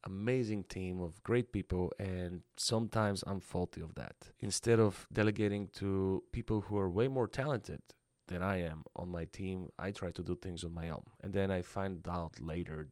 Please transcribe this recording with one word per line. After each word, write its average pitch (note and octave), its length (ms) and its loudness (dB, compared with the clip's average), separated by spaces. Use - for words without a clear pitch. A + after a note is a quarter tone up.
amazing G#2+ 600 0
team F#2 340 -4
of E2+ 240 -6
great A#2 300 2
people, F2+ 440 0
and F2+ 440 -4
sometimes G#2+ 680 2
I'm G2 140 -2
faulty F2+ 400 -2
of D#2+ 160 -8
that. - 200 -10
Instead A2+ 360 4
of G#2+ 360 4
delegating G#2 640 4
to F#2+ 480 2
people A2 260 2
who G#2 180 -2
are F#2+ 120 2
way G#2+ 180 4
more C3 200 2
talented A#2 520 -2
than F2 140 -4
I F#2+ 220 2
am D#2 200 -4
on F2 100 -6
my E2+ 180 -2
team, F#2 440 -6
I F#2+ 120 -4
try F#2 200 -4
to F2+ 120 -6
do F2 120 0
things F2+ 300 -6
on E2 80 -6
my E2 160 -4
own. - 140 -6
And G2 100 -6
then G2 200 2
I F#2 100 2
find F#2+ 480 -4
out E2+ 320 -4
later D#2 500 -4